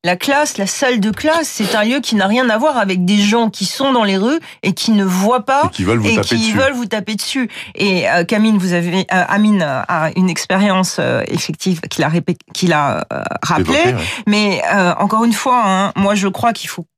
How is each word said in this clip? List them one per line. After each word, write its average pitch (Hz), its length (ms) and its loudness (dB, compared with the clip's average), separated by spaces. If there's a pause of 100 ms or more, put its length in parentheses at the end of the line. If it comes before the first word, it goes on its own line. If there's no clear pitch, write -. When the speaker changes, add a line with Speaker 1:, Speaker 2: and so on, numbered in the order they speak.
Speaker 1:
La 180 100 0
classe, 277 440 0
la 196 80 -2
salle 247 340 0
de 214 100 2
classe, 311 380 0
c'est 196 260 -2
un 214 80 2
lieu 240 180 0
qui - 140 -4
n'a 196 140 2
rien 247 200 2
à 220 100 2
voir 285 200 2
avec 190 260 0
des 202 140 2
gens 214 320 2
qui - 140 -6
sont 269 280 -2
dans 240 120 2
les 196 120 0
rues 247 220 0 (240)
et 190 100 0
qui - 200 0
ne 202 120 4
voient 196 400 2
pas 269 220 2
Speaker 2:
Et - 80 -4
qui - 100 -4
veulent 113 140 2
vous 107 100 0
Speaker 1:
et 233 60 2
Speaker 2:
taper 104 140 0
Speaker 1:
qui - 100 2
Speaker 2:
dessus. 220 180 0
Speaker 1:
veulent 269 180 2
vous 247 120 -4
taper 214 300 -4
dessus. 254 340 -4 (240)
Et, 180 340 0
euh, 170 140 2
Camille, 214 340 2
vous 185 160 0
avez, 175 280 0
euh, 180 280 0
Amine, 208 340 2
euh, 135 260 -2
a 160 260 -2
une 185 160 2
expérience, 185 680 0
euh, 123 260 0
effective 165 540 -4 (100)
qu'il - 140 -2
a 147 40 0
répé-, 170 280 -2 (180)
qu'il 175 180 0
a, 143 400 0
euh, - 100 -6 (200)
rappelée. - 320 0
Speaker 2:
Évoquée, 339 200 2
ouais. 82 80 -4 (260)
Speaker 1:
Mais, 208 340 0 (100)
euh, 180 260 2
encore 220 260 2
une 233 80 4
fois, 247 340 2
hein, 190 300 0
moi, 196 180 2
je 196 140 0
crois 226 240 0
qu'il - 160 -8
faut - 180 -10 (120)